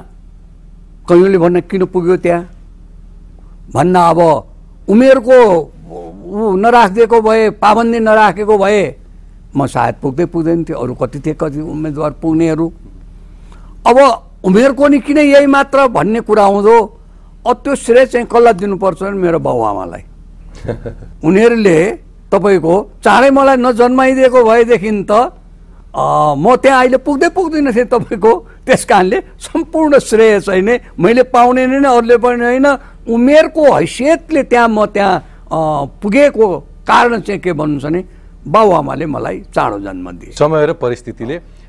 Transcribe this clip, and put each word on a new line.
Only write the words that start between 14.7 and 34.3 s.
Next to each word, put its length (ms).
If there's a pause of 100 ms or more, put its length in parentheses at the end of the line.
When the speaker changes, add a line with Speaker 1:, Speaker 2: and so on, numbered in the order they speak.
Speaker 1:
नि 120
किन 180
यही 280
मात्र 420
भन्ने 320
कुरा 240
आउँदो, 560 (480)
अब 100
त्यो 180
श्रेय 300
चाहिँ 220
कसलाई 260
दिनुपर्छ 500
भने 80
मेरो 280
बाउआमालाई। 640 (540)
Speaker 2:
<laughs> 640
Speaker 1:
उनीहरूले 680 (400)
तपाईँको 580 (140)
चाँडै 260
मलाई 280
नजन्माइदिएको 840
भएदेखि 680
त, 0 (840)
अ, 420
म 180
त्यहाँ 240
अहिले 180
पुग्दै 320
पुग्दिनँ 440
थिएँ 120
तपाईँको। 640 (180)
त्यस 200
कारणले 360
सम्पूर्ण 800
श्रेय 400
चाहिँ 220
नै 180 (200)
मैले 240
पाउने 440
नै, 220
अरूले 280
पनि 260
होइन, 220 (440)
उमेरको 640
हैसियतले 720